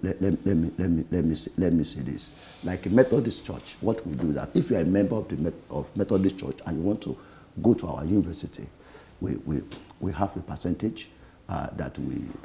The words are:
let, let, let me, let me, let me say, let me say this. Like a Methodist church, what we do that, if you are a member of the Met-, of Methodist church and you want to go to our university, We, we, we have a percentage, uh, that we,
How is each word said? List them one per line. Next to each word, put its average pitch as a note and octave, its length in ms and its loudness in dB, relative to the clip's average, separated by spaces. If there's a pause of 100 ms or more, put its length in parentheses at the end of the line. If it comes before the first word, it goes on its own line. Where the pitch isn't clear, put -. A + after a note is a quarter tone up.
let, - 200 -2
let, F#2 240 2
let G2 120 4
me, E2 200 2
let F2+ 120 2
me, D#2+ 220 2
let F2+ 120 2
me D#2+ 120 4
say, - 220 -8
let F2 160 4
me D#2+ 100 4
say - 180 -6
this. - 300 -8 (320)
Like F2+ 220 -4
a G2 40 0
Methodist A2+ 560 6
church, - 360 -12
what - 240 0
we D#2+ 100 -4
do D2+ 180 0
that, C#2+ 220 -4
if E3+ 140 4
you A2+ 80 4
are F2 40 2
a D#2+ 40 2
member G2 300 4
of G#2+ 140 -4
the E2+ 80 -4
Met-, D#2+ 160 -2 (160)
of - 260 -8
Methodist F#2+ 440 2
church - 260 -6
and E2 120 -4
you D#2+ 60 -2
want G#2 200 0
to - 140 -6 (440)
go A#2 120 8
to F#2 140 0
our D2+ 180 -6
university, F2 600 0 (540)
We, G#1+ 140 -2 (100)
we, D2 160 -2 (380)
we F#2+ 140 -2
have F#2+ 220 -4
a F#2 60 -6
percentage, - 680 -4 (380)
uh, - 280 -4
that - 240 -8
we, - 160 -6 (300)